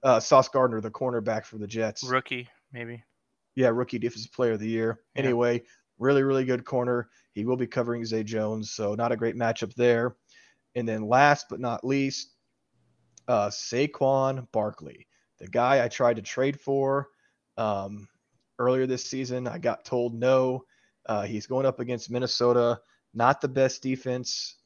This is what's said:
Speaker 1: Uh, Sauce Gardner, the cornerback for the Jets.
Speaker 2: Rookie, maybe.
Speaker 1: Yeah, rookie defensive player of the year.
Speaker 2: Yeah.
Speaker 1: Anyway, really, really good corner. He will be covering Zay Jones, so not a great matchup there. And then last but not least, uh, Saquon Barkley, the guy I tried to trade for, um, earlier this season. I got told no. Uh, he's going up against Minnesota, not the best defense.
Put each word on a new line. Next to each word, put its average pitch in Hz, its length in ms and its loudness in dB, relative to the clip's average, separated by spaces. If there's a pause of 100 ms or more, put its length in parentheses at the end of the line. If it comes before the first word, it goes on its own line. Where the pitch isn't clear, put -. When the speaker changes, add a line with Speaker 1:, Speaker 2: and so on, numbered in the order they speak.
Speaker 1:
Uh, 123 180 6
Sauce 131 280 6
Gardner, 123 320 2
the 110 100 -6
cornerback 113 540 -2
for 110 140 -16
the 104 80 -8
Jets. 110 380 -4
Speaker 2:
Rookie, 127 440 -4 (240)
maybe. 117 300 -12 (520)
Speaker 1:
Yeah, 127 140 4
rookie 123 300 0
defensive 113 340 -6
player 120 200 0
of 107 80 -2
the 107 80 -4
year. 113 320 -2 (140)
Speaker 2:
Yeah. 139 80 -4
Speaker 1:
Anyway, 120 400 2 (360)
really, 135 240 4
really 135 220 2
good 127 200 0
corner. 123 440 -2 (240)
He 104 140 -6
will 127 100 0
be 127 100 -2
covering 120 380 -4
Zay 110 200 -2
Jones, 110 480 -4
so 104 220 -4
not 117 180 0
a 117 40 0
great 113 200 -2
matchup 113 380 -2
there. 120 420 2 (580)
And 123 140 -4
then 110 140 -4
last 143 460 4
but 123 120 -10
not 120 240 -4
least, 135 500 -2 (920)
uh, 107 200 2
Saquon 135 1000 0
Barkley, 104 560 -6 (320)
the - 80 -16
guy 123 380 4
I 123 40 -2
tried 120 280 2
to 107 60 -10
trade 139 360 -2
for, 139 520 -2 (480)
um, 104 500 -4 (500)
earlier 127 280 2
this 127 180 -4
season. 127 420 -6
I 117 120 -8
got 120 260 -2
told 120 300 -2
no. 131 500 2 (420)
Uh, 107 160 -2
he's 107 240 -6
going 131 200 0
up 131 120 0
against 120 320 -6
Minnesota, 120 680 2 (340)
not 120 260 4
the 143 80 -4
best 131 340 0
defense. 131 840 -6